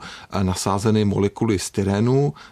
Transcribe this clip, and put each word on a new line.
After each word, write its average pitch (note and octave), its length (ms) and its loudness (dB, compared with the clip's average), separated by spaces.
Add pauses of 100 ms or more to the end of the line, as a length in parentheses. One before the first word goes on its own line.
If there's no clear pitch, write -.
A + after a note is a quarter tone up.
(320)
eh, G2 120 -2
nasázeny G2+ 640 0
molekuly G2+ 540 0
styrénu, A#2 760 0 (180)